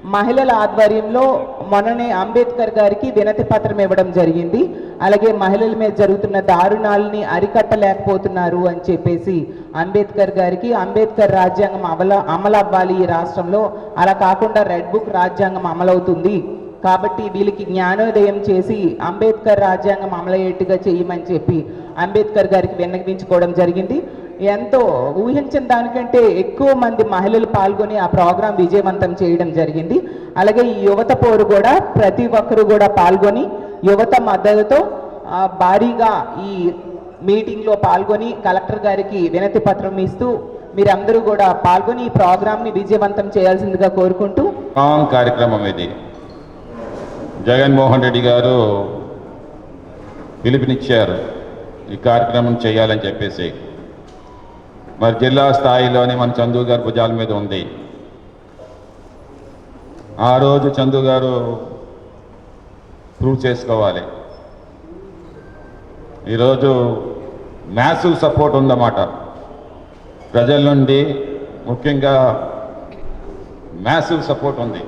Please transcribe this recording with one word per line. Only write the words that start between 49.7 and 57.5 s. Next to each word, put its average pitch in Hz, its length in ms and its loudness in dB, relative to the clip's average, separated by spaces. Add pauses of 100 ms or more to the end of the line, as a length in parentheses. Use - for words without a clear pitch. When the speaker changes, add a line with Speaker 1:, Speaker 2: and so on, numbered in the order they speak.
Speaker 2:
పిలుపునిచ్చారు 123 720 2 (760)
ఈ 101 40 -12
కార్యక్రమం 117 720 0
చేయాలని 110 400 0
చెప్పేసి. 92 460 -6 (1500)
మరి 113 200 2
జిల్లా 135 320 4
స్థాయిలోనే 123 600 2
మన 123 260 0
చందు 120 180 0
గారి 120 240 0
భుజాల 113 300 0
మీద 113 200 -4
ఉంది. 98 380 -6 (2500)